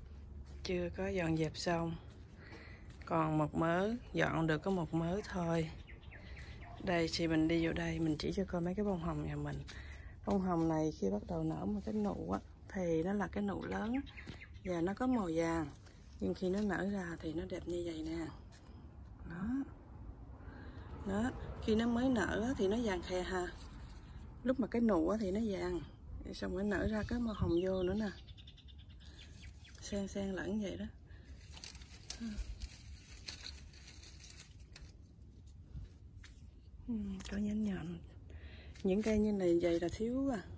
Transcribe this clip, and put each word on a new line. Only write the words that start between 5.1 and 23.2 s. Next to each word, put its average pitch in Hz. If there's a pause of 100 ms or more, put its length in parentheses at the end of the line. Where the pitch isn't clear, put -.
thôi. 165 (1120)
Đây 170
thì 170
mình 160
đi 165
vô 160
đây, 165
mình 160
chỉ -
cho 190
coi 180
mấy 175
cái 208
bông 190
hồng 156
nhà 147
mình. 147 (720)
Bông 202
hồng 170
này 156
khi 196
bắt 208
đầu 165
nở 160
một 202
cái 220
nụ 190
á, 196 (340)
thì 170
nó 190
là 202
cái 208
nụ 185
lớn 202 (720)
và 175
nó 190
có 254
màu 226
vàng. 165 (520)
Nhưng 190
khi 185
nó 196
nở 190
ra 170
thì 160
nó 170
đẹp 180
như 175
vậy 160
nè. 160 (1040)
Đó. 180 (1600)
Đó. 214 (340)
Khi 220
nó 233
mới 240
nở 208
á, 269
thì 196
nó 208
vàng 185
khè 180